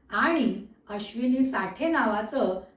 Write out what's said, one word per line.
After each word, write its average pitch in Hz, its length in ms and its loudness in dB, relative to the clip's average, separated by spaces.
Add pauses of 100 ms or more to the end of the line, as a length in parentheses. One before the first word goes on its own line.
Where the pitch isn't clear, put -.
आणि 247 440 2 (360)
अश्विनी 240 540 0
साठे - 440 -2
नावाचं 214 720 0 (180)